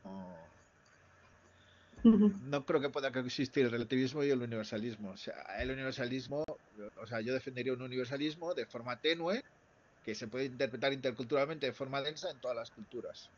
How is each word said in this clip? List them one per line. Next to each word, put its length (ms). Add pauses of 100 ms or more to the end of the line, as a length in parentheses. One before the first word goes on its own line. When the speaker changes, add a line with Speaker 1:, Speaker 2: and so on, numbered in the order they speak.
Speaker 1:
no, 320 (1700)
Speaker 2:
Ujú. 300 (120)
Speaker 1:
no 200
creo 160
que 80
pueda 220
coexistir 540
el 60
relativismo 520
y 80
el 100
universalismo. 720
O 60
sea, 180 (240)
el 100
universalismo, 760 (560)
o 60
sea, 160
yo 120
defendería 400
un 100
universalismo 720
de 100
forma 340
tenue, 440 (600)
que 120
se 120
puede 180
interpretar 480
interculturalmente 760
de 60
forma 280
densa 300
en 80
todas 160
las 160
culturas 680